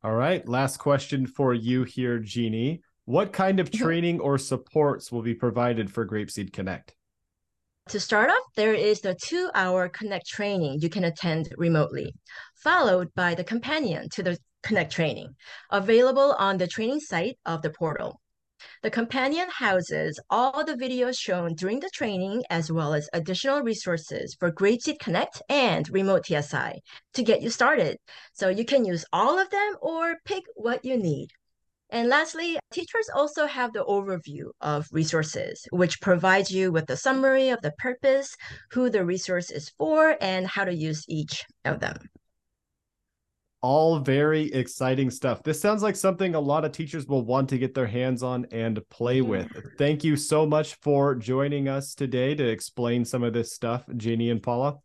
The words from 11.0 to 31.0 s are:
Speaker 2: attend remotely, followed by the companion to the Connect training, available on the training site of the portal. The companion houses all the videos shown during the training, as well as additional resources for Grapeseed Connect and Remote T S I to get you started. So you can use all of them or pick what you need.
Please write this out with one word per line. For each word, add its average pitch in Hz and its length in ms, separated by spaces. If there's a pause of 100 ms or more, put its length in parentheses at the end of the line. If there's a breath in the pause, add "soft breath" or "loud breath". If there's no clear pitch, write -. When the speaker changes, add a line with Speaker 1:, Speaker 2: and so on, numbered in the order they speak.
Speaker 2:
attend 165 540
remotely, 156 580 (400 loud breath)
followed 233 600
by 175 200
the 175 80
companion 233 720
to 196 100
the 175 140 (260)
Connect 185 280
training, - 440 (360 loud breath)
available 247 680
on 196 180
the 180 100
training 233 320
site 202 460
of 165 160
the 156 80
portal. 151 500 (640 loud breath)
The 220 80
companion 262 640
houses 165 680 (120)
all 262 320
the 311 100
videos 254 460
shown 175 340
during 190 280
the 381 120
training, 202 560
as 165 220
well 156 240
as 151 180
additional 185 480
resources 170 760
for 175 120
Grapeseed 233 460
Connect - 420 (100)
and 196 400
Remote 190 340
T 170 120
S 143 180
I 135 260 (340 loud breath)
to 254 80
get 220 220
you 233 80
started. 240 460 (360 loud breath)
So 190 160
you 202 160
can 262 180
use 175 300
all 233 240
of 381 140
them 403 300
or 330 340 (100)
pick - 180 (120)
what 233 280
you 254 140
need. 165 300 (640)